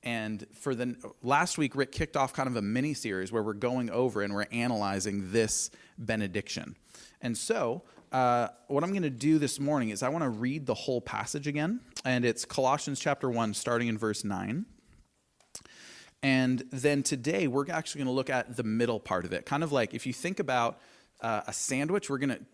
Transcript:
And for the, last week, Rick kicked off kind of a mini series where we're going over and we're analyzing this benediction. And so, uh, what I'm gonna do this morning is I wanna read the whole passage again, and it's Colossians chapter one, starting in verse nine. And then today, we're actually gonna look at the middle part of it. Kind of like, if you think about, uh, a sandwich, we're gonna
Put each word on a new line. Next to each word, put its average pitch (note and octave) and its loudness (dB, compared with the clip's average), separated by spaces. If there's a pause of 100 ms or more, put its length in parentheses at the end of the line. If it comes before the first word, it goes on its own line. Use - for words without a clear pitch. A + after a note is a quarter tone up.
And A2 -4
for - -4
the, B2 -2 (260)
last C#3+ 2
week, D3 0
Rick C3+ 0
kicked - -2
off C3+ 2
kind C3+ 0
of B2+ -2
a A2 0
mini B2+ 0
series F#2+ -4
where A2 0
we're G#2+ -2
going A#2+ 0
over A2 2
and G2+ -2
we're G2+ -2
analyzing G2+ 0
this A2 2 (280)
benediction. G2+ -4 (460)
And A#2 -2
so, C#3 -2 (280)
uh, A#2+ 4 (200)
what C#3+ 2
I'm F#3+ 0
gonna F3+ 0
do C#3 4
this C#3+ 0
morning C#3 2
is G2+ -4
I B2+ 2
wanna D3+ 0
read B2+ -2
the B2+ 0
whole A#2+ -2
passage A2+ -4
again, D3+ -2 (220)
and B2+ 2
it's A#2 2
Colossians C3+ 2
chapter C#3 0
one, A2+ 0
starting A#2+ 0
in A2 -2
verse G#2+ -2
nine. G2+ -2 (1600)
And C3 4
then C#3+ 4
today, D3+ 0
we're C#3 0
actually D#3+ -6
gonna C3 0
look C3 0
at B2 0
the A#2+ -2
middle A2+ 2
part F2+ -2
of F2 -4
it. - -4
Kind C#3+ 0
of D#3 -2
like, B2 2
if - -6
you B2+ -2
think F#3 -6
about, A#2+ 0 (420)
uh, A2+ 0
a A2 -8
sandwich, D3+ -2
we're C#3 0
gonna B2+ 0 (140)